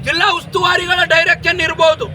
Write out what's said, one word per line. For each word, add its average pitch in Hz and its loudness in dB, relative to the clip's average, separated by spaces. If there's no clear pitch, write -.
ಜಿಲ್ಲಾ 330 0
ಉಸ್ತುವಾರಿಗಳ 359 -2
ಡೈರೆಕ್ಷನ್ 330 0
ಇರ್ಬೋದು. 320 2